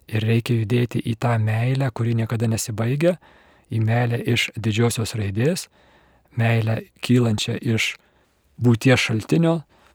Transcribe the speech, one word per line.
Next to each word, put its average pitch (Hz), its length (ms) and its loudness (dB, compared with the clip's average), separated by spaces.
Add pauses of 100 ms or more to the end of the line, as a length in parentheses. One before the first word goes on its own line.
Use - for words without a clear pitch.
Ir 110 180 -2
reikia 117 360 2
judėti 120 380 0
į 117 200 -4
tą 120 200 0
meilę, 120 540 0
kuri 117 240 -2
niekada 113 320 -2
nesibaigia, 117 680 -2 (540)
į 117 120 -2
meilę 117 360 0
iš 117 380 -2
didžiosios 113 580 -2
raidės, 110 520 -2 (680)
meilę 113 440 0 (240)
kylančią 117 560 2
iš 113 320 -2 (640)
būties 120 400 4
šaltinio, 160 600 0 (320)